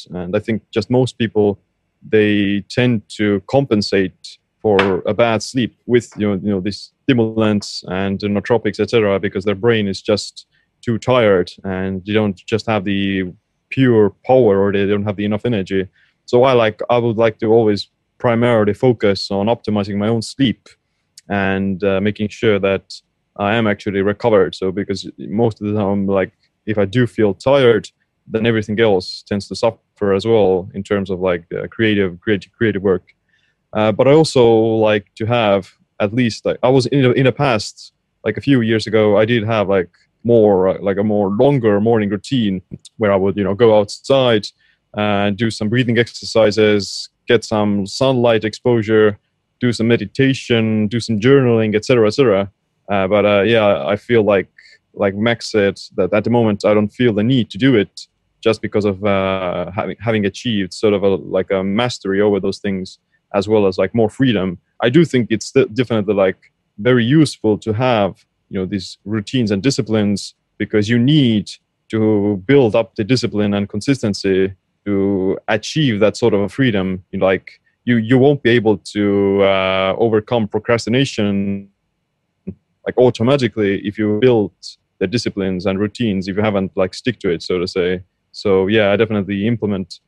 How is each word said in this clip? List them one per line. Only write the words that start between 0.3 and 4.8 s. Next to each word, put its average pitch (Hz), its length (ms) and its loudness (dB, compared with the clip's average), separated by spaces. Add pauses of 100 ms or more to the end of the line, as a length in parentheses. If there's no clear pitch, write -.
I 107 40 0
think 107 320 -6
just 107 180 -4
most 127 300 0
people, 104 400 0 (480)
they 101 640 0
tend 123 380 0 (100)
to 104 300 0
compensate 104 880 -2 (240)
for 98 440 2